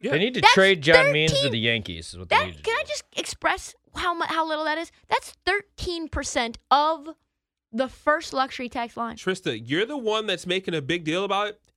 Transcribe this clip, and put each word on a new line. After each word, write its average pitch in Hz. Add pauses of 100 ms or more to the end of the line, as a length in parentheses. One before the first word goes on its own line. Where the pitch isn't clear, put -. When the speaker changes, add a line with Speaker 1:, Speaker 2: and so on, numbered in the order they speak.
Speaker 1:
Yeah. 233
Speaker 2:
They 277
need 240
to -
Speaker 3:
That's -
Speaker 2:
trade 190
John 165
Means 156
to -
Speaker 3:
thirteen -
Speaker 2:
the 113
Yankees 107
is 87
what 90
they -
Speaker 3:
That, -
Speaker 2:
need 78
to 73
Speaker 3:
can 453
Speaker 2:
do. 571
Speaker 3:
I 622
just 587 (120)
express - (220)
how 349
mu-, 339
how 320
little 311
that 302
is? 330 (160)
That's - (120)
thirteen 349
percent 247 (120)
of 294 (640)
the 247
first 311
luxury 262
tax 240
line. 226
Speaker 1:
Trista, 170
you're 156
the 294
one 220
that's 180
making 185
a 156
big 160
deal 170
about 196
it. - (160)